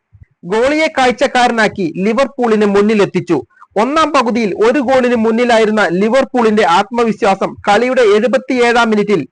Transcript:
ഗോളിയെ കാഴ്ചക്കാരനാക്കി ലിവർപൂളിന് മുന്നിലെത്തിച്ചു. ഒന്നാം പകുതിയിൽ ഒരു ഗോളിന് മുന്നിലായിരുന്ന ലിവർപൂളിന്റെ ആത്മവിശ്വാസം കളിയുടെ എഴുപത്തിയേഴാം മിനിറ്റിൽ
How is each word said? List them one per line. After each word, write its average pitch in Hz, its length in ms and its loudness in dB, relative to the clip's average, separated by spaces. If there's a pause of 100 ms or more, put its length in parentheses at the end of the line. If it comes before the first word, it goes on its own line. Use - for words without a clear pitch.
(540)
ഗോളിയെ 294 340 0 (100)
കാഴ്ചക്കാരനാക്കി 247 880 0 (200)
ലിവർപൂളിന് 214 680 0
മുന്നിലെത്തിച്ചു. 202 640 0 (440)
ഒന്നാം 302 340 0
പകുതിയിൽ 233 360 0 (140)
ഒരു 294 140 2
ഗോളിന് 247 440 0
മുന്നിലായിരുന്ന 220 580 0 (200)
ലിവർപൂളിന്റെ 220 600 0 (120)
ആത്മവിശ്വാസം 208 760 -2 (180)
കളിയുടെ 247 360 2 (120)
എഴുപത്തിയേഴാം 240 760 0
മിനിറ്റിൽ 208 300 0 (100)